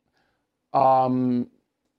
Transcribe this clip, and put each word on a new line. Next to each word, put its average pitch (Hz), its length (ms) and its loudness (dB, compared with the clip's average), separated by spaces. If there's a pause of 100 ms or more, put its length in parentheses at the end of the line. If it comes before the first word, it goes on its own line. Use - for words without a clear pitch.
(720)
Um, 127 800 0 (480)